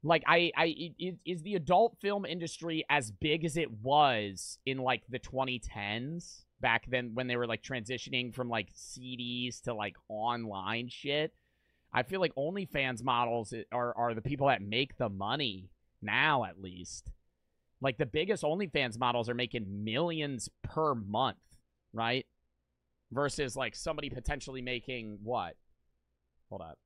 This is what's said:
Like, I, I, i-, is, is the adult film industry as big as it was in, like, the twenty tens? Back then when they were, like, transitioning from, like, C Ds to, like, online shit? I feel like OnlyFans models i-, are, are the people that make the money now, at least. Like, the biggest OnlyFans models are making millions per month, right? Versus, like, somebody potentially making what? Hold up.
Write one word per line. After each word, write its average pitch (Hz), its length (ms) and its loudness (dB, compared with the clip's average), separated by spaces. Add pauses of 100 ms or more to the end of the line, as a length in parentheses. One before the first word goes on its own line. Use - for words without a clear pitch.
Like, 156 220 6
I, 170 300 8
I, 156 80 6
i-, 165 340 -4
is, 180 160 -4 (100)
is 170 180 -4
the 202 120 -4
adult 180 460 6
film 202 240 0
industry 165 640 -4
as 139 200 4
big 151 360 0
as 147 100 0
it 156 160 0
was 110 960 4
in, 131 140 -2
like, 127 280 2
the 120 100 -6
twenty 127 420 -4
tens? 117 840 -6 (160)
Back 120 300 2
then 123 240 0
when 127 140 -2
they 123 100 0
were, 120 100 0
like, 113 160 -2
transitioning 123 720 -4
from, 123 140 -4
like, 110 240 -2
C 127 420 -12
Ds 123 460 -6
to, 123 120 -4
like, 104 220 -4 (140)
online 113 800 -4
shit? 143 440 -2 (600)
I 127 100 4
feel 190 160 -4
like 175 160 0
OnlyFans 139 680 -2
models 120 520 2
i-, 113 180 -6
are, 120 240 -2
are 117 180 2
the 110 80 -4
people 135 260 2
that 120 140 4
make 110 360 0
the 123 100 0
money 98 640 -4 (320)
now, 127 420 4
at 92 180 -8
least. 90 480 -12 (680)
Like, 131 180 0
the 151 80 2
biggest 165 380 0
OnlyFans 147 560 0
models 120 300 2
are 123 40 0
making 107 520 -2
millions 143 640 0 (140)
per 156 320 2
month, 107 420 0 (560)
right? 117 320 0 (880)
Versus, 135 420 -2
like, 123 180 -2
somebody 151 360 -6
potentially 131 520 -4
making 120 640 -6
what? 107 320 -2 (960)
Hold 101 140 -10
up. 78 220 -16